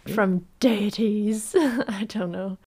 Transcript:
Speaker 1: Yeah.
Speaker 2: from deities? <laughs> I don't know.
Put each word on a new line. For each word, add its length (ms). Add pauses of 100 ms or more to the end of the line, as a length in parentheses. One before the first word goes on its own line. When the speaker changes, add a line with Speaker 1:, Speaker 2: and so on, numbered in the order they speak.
Speaker 1:
Yeah. 100
Speaker 2:
from 300 (140)
deities? 960
<laughs> 40
I 480
don't 240
know. 260 (160)